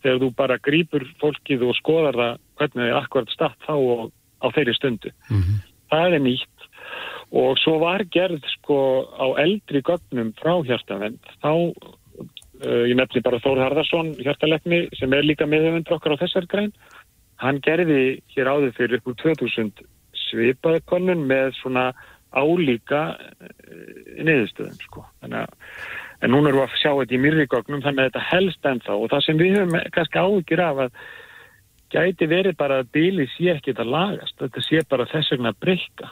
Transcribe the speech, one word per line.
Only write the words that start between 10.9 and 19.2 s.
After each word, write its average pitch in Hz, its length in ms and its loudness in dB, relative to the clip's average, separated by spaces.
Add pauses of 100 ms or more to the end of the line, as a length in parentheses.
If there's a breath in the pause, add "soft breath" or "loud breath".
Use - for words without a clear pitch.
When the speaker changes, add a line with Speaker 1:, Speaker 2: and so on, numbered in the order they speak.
Speaker 1:
þá, 147 120 -2 (1080)
eh, 123 260 0
ég 123 100 4
nefni 127 260 0
bara 123 180 0
Þór 135 180 2
Harðarson, 151 560 0
hjartalækni, 156 800 0
sem 131 180 -2
er 143 100 2
líka 151 220 2
meðhöfundur 160 540 2
okkar 151 160 0
á 139 80 -4
þessari 180 260 -2
grein, 208 240 -2 (680 loud breath)
hann 135 220 0
gerði 151 600 2 (160)
hér 131 100 0
áður 139 300 2
fyrir 120 220 0
upp - 80 -8
úr 127 100 -8
tvö 160 180 0